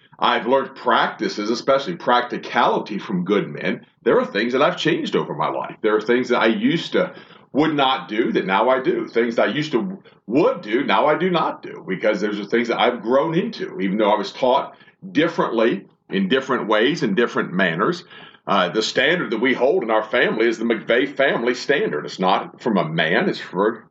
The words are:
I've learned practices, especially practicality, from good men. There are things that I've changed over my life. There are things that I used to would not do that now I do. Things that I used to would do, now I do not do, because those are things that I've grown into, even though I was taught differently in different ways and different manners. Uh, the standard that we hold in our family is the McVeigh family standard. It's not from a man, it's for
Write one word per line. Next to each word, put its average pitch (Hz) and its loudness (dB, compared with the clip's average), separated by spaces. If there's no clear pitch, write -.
I've 120 0
learned 135 0
practices, 113 0
especially 120 0
practicality, 120 0
from 90 -4
good 90 0
men. - -6
There 185 4
are 247 0
things 123 -2
that 131 4
I've 175 2
changed 185 -2
over 80 -2
my 73 -2
life. - -8
There 107 2
are 107 2
things 120 0
that 117 2
I 113 4
used 117 0
to 90 0
would 147 2
not 131 0
do 107 -2
that 139 0
now 101 2
I 131 2
do. - -2
Things 117 0
that 107 2
I - -4
used 147 -4
to 98 -2
would 175 2
do, 113 0
now 110 2
I 151 4
do 185 0
not - -2
do, - -14
because 107 0
those 104 -2
are 101 -8
things 117 0
that 110 -2
I've 113 2
grown 139 2
into, 92 -4
even 98 -2
though 104 4
I 107 4
was 101 -6
taught - 0
differently 151 0
in 95 0
different 131 0
ways 127 2
and 101 0
different 110 0
manners. 95 0
Uh, 92 2
the 110 0
standard 135 0
that 110 -2
we 127 2
hold 120 2
in 110 -2
our 110 2
family 123 2
is 110 0
the 117 -4
McVeigh 117 0
family 135 0
standard. 123 -2
It's - -12
not - -2
from 107 0
a 80 0
man, 82 0
it's - -4
for 104 -2